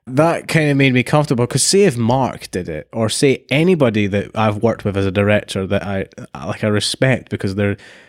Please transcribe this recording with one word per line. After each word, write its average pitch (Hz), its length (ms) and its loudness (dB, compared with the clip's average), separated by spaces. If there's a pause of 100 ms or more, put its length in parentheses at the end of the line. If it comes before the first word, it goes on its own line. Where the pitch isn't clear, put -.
that 147 420 0
kind 151 220 2
of 139 60 2
made 135 160 4
me 123 100 2
comfortable, 139 440 0
'cause - 160 -2
say 196 220 4
if 135 120 2
Mark 120 540 -2
did 90 180 -6
it, 76 240 -8
or 113 160 0
say 131 420 0
anybody 135 560 2
that 98 280 -2
I've 107 240 0
worked - 260 0
with 101 120 -4
as 98 100 0
a 95 40 -2
director 101 560 0
that 98 160 -2
I, 95 240 -4 (280)
like, - 280 -10
I 107 60 0
respect 107 640 -2
because 101 240 -4
they're, 101 220 0 (320)